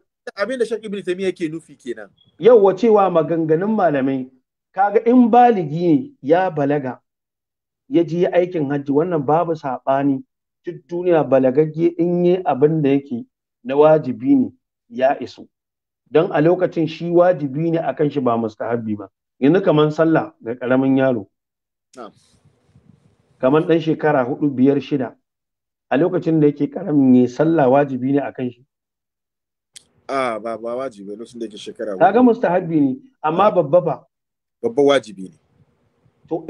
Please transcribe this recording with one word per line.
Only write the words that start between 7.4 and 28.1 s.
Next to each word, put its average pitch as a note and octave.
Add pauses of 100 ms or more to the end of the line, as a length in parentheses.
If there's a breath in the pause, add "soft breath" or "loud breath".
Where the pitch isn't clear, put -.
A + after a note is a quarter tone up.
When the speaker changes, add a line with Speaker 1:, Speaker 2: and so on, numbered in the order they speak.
Speaker 2:
ya E3
je F3
aikin F3
hajji, C#3+
wannan D#3
babu E3
saɓani. C3+ (420)
Duk E3+
duniya E3+
balagagge D3
in F3
yi F3+
abin D3+
da C#3
yake C#3 (380)
na B2+
wajibi C#3+
ne A#2 (380)
ya B2+
isu. - (640)
Don E3
a D#3
lokacin E3+
shi E3
wajibi E3
ne E3
a D3
kan D3+
shi C#3+
ba A#2+
mustahabbi A2
ba. G2+ (340)
Yanzu D#3
kaman D3+
sallah D#3 (100)
ga A#2
ƙaramin C3
yaro. B2+ (680)
Speaker 1:
Na'am. A2+ (1300)
Speaker 2:
Kaman C#3+
ɗan E3
shekara D3
huɗu, D3
biyar, C#3
shida. C3 (760)
A C3
lokacin E3
da D3
yake D3
ƙaramin C#3+
ya B2+
yi B2
sallah D3+
wajibi C3